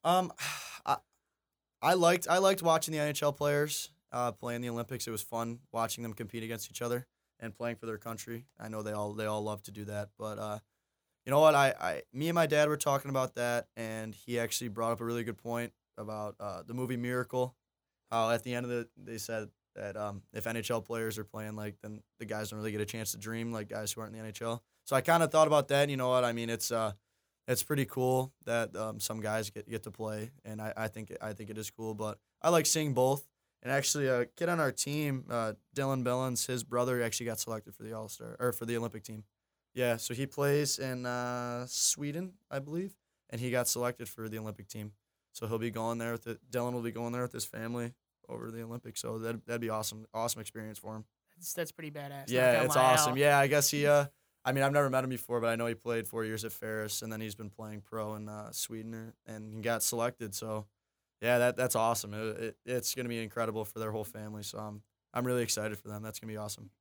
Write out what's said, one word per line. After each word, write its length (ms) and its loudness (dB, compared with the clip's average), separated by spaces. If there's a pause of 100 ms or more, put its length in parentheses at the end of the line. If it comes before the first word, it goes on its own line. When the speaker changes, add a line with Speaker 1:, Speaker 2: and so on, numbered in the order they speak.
Speaker 1:
Um, 280 4 (260)
<sighs> 280 -12
I, 100 2 (840)
I 120 6
liked, 360 6
I 80 8
liked 240 6
watching 300 4
the 80 0
N 80 2
H 160 -2
L 80 4
players, 580 0 (220)
uh, 180 0
play 240 -6
in 80 -4
the 80 -4
Olympics. 380 -6
It 20 -6
was 120 -4
fun 360 -4 (140)
watching 320 -2
them 100 -6
compete 300 -8
against 260 -8
each 120 -8
other 240 -2 (340)
and 120 -10
playing 240 -6
for 100 -12
their 120 -6
country. 480 -10 (140)
I 80 -10
know 140 -6
they 100 -4
all, 200 -2
they 140 -2
all 160 0
love 220 -4
to 80 -14
do 140 -8
that, 300 -4
but, 220 -6
uh, 200 -4 (680)
you 40 -2
know 100 8
what? 140 12
I, 260 8
I, 220 -2 (100)
me 160 -2
and 60 0
my 120 6
dad 220 6
were 80 2
talking 340 2
about 260 0
that, 400 0
and 380 -6
he 240 -4
actually 300 -2
brought 240 0
up 80 -2
a 40 -4
really 200 -2
good 140 -6
point 340 -4 (240)
about, 420 -8
uh, 280 -8
the 80 -10
movie 240 -4
Miracle. 560 0 (560)
How 200 2
at 140 0
the 100 -4
end 120 -2
of 40 -4
the, 180 -2 (140)
they 160 -10
said 300 -6 (260)
that, 220 -8
um, 260 -6 (120)
if 120 -4
N 100 -2
H 140 -4
L 120 0
players 360 -4
are 60 -6
playing, 320 -8
like, 260 -8
then 200 -12 (160)
the 80 -10
guys 240 -6
don't 80 -10
really 140 -4
get 100 -2
a 40 -2
chance 260 -6
to 60 -6
dream 340 -6
like 160 -6
guys 240 -6
who 100 -8
aren't 100 -10
in 60 -12
the 60 -10
N 40 -8
H 140 -10
L. 200 -4 (220)
So 100 -2
I 60 6
kinda 260 6
thought 200 8
about 220 6
that. 140 6
And 80 4
you 60 0
know 140 2
what? 140 6
I 80 2
mean, 180 -2
it's, 200 -2
uh, 220 0 (560)
it's 140 2
pretty 240 2
cool 460 2 (120)
that, 320 0
um, 240 -4
some 200 -4
guys 300 0
get, 180 -10
get 160 -6
to 60 -10
play, 400 -6 (140)
and 160 -10
I, 160 -6
I 120 -2
think, 340 -10
I 100 -6
think 180 -10
it 80 -8
is 120 -8
cool. 240 -6
But 240 -4 (240)
I 80 4
like 160 6
seeing 280 2
both. 320 4 (360)
And 100 -2
actually, 360 2
a 180 2
kid 240 -2
on 100 2
our 120 4
team, 580 -2
uh, 240 0 (200)
Dylan 300 0
Billens, 420 0
his 180 -2
brother 380 2
actually 220 -2
got 160 -4
selected 340 -6
for 80 -16
the 120 -8
All-Star, 440 -10
or 140 2
for 140 -6
the 100 0
Olympic 280 -4
team. 200 -12 (500)
Yeah, 220 2
so 180 -6
he 120 -2
plays 520 2
in, 280 -4
uh, 600 -4
Sweden, 680 -2 (160)
I 80 -4
believe, 360 -6 (360)
and 100 -6
he 100 -2
got 160 2
selected 420 -2
for 200 -8
the 100 -6
Olympic 300 -8
team. 240 -10 (400)
So 140 -6
he'll 120 0
be 120 0
going 280 -2
there 140 -2
with 140 -6
it. 120 -8 (120)
Dylan 240 -2
will 80 -4
be 100 -4
going 200 -6
there 100 -2
with 100 -4
his 140 -6
family 480 -6 (340)
over 220 -10
the 120 -10
Olympics. 380 -10
So 180 -4
that'd, 280 -4
that'd 160 -2
be 80 -2
awesome, 440 -4
awesome 280 -2
experience 360 -12
for 180 -12
him. 80 -10 (320)
Speaker 2:
That's, 180 -10
that's 180 -6
pretty 180 -12
badass. 200 -12
Not 180 -12
Speaker 1:
Yeah, 240 6
Speaker 2:
gonna 140 6
Speaker 1:
it's 100 4
Speaker 2:
lie, 60 8 (100)
Speaker 1:
awesome. 200 6
Speaker 2:
I'll 60 2
Speaker 1:
Yeah, 200 8
I 100 8
guess 220 6
he, 160 2
uh, 200 8 (380)
I 80 2
mean, 100 4
I've 100 4
never 180 6
met 140 4
him 60 -2
before, 300 -2
but 80 2
I 80 2
know 100 0
he 80 0
played 320 -2
four 180 -4
years 200 -4
at 80 -6
Ferris, 480 -4
and 100 -8
then 120 -6
he's 120 -8
been 160 -12
playing 300 -12
pro 340 -6
in, 140 -10
uh, 240 -12
Sweden, 420 -8
or, 200 -12 (120)
and 280 -12
he 80 -8
got 200 0
selected. 520 -2
So, 320 -6 (540)
yeah, 180 6
that, 180 4
that's 180 2
awesome. 400 2
It, 240 -6
it, 260 -8
it's 300 -2
gonna 140 -4
be 140 -4
incredible 420 -2
for 160 -10
their 100 -2
whole 140 -4
family. 400 -10
So 140 -10
I'm, 240 -10 (300)
I'm 140 -2
really 160 2
excited 360 -2
for 100 -14
them. 140 -8
That's 180 -10
gonna 120 -10
be 40 -8
awesome. 340 -10 (100)